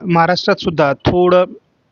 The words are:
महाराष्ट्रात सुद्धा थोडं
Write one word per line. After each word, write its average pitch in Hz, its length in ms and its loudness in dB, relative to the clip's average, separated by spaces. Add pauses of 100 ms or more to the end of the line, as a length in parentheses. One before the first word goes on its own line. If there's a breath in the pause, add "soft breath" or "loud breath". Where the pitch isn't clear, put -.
महाराष्ट्रात 175 600 0
सुद्धा 151 320 -2
थोडं 180 520 2 (460)